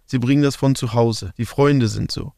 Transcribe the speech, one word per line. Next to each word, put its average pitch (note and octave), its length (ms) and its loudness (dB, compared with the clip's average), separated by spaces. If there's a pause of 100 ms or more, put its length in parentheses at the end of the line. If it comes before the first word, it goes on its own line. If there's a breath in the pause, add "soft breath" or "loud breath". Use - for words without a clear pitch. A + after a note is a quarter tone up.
Sie - 140 -4
bringen C3+ 240 2
das C#3 140 0
von C3+ 180 2
zu A#2 180 -6
Hause. A2+ 460 0
Die A#2 80 -4
Freunde C#3 420 2
sind G#2 220 -4
so. - 260 -10